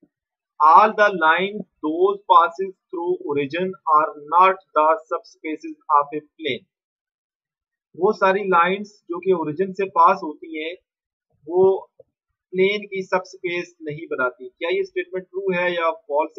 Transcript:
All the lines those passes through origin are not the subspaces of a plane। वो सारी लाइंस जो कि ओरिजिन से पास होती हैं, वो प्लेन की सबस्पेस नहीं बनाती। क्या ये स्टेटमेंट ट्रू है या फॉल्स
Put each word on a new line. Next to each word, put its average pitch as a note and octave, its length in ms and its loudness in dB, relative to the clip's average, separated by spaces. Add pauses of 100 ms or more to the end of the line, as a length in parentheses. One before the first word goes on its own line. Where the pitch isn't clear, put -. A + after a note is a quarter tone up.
(680)
All G3 200 8
the G#3 200 2
lines F#3 500 0
those F#3 580 -2
passes - 540 2
through F3 420 -8 (180)
origin D3 400 -4 (260)
are D#3 140 0 (100)
not F3+ 340 2 (240)
the D#3 80 4
subspaces D#3 880 -6 (220)
of C#3+ 80 2 (100)
a D3+ 60 -8
plane। C#3 440 -10 (1300)
वो F#3 180 0
सारी G3 300 0
लाइंस F#3 600 0
जो E3+ 160 -10
कि F#3+ 120 2
ओरिजिन E3 420 -2
से G3 120 -6
पास F#3+ 380 4
होती D#3 400 -12
हैं, E3+ 140 -10 (720)
वो F#3+ 440 0 (600)
प्लेन G3 300 0
की F#3+ 220 -10
सबस्पेस F3+ 760 -6
नहीं D#3 260 -12
बनाती। B2+ 420 -6
क्या E3+ 200 -8
ये F#3+ 140 -2
स्टेटमेंट F#3 440 -10
ट्रू F#3+ 260 -4
है F3 200 -2
या E3 180 -2
फॉल्स D#3 460 -4